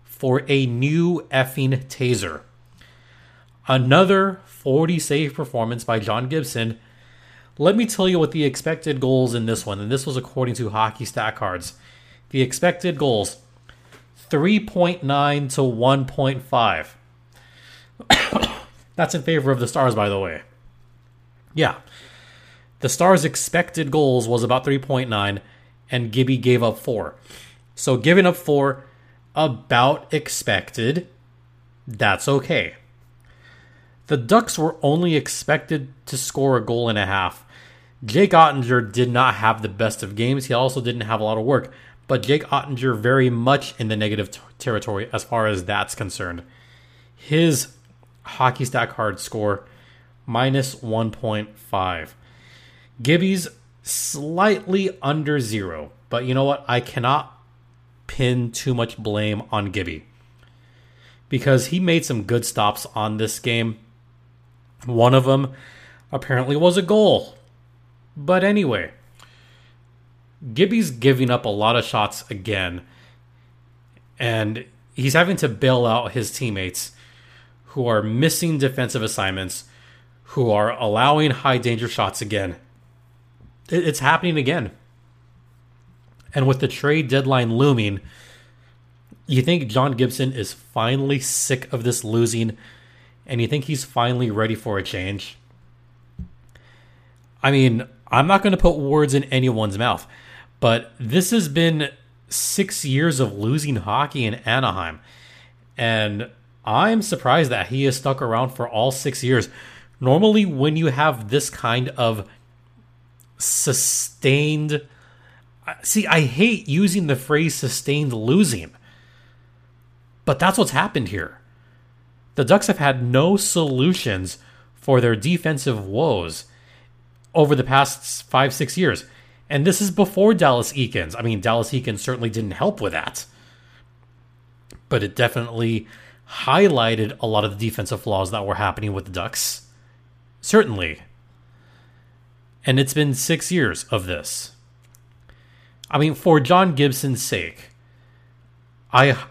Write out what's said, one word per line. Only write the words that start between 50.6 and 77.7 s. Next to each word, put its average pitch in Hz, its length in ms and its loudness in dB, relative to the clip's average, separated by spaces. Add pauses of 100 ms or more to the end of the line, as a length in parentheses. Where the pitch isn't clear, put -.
one 110 280 -2
point 107 460 -6
five. 90 560 -6 (880)
Gibby's 170 460 2 (360)
slightly 185 1200 -2
under 147 380 -2
zero, 95 520 -6 (180)
but 120 160 -4
you 127 80 -2
know 135 100 2
what? 139 240 0
I 123 140 2
cannot 127 600 -2 (640)
pin 123 460 -2
too 131 220 -4
much 117 240 -4
blame 107 520 -2
on 101 220 -4
Gibby 85 340 -8 (1200)
because 131 380 2
he 175 120 -2
made 170 260 2
some 113 180 -4
good 117 220 -2
stops 104 480 -2
on 107 220 -4
this 107 240 -4
game. 117 400 -2 (1080)
One 120 280 4
of 131 100 6
them 135 300 0 (580)
apparently 135 460 -2
was 175 180 4
a 196 60 2
goal. 180 540 2 (800)
But 180 280 0
anyway, 151 480 0 (1600)
Gibby's 185 380 2
giving 123 400 2
up 123 140 0
a 113 40 -2
lot 107 260 2
of 113 100 0
shots - 440 -4
again, 95 520 -6 (1400)
and 113 460 -4 (280)
he's 131 200 -2
having 175 240 2
to 147 120 0
bail 123 360 2
out 113 260 0
his 110 200 -6
teammates 98 600 -6 (760)
who 123 200 -4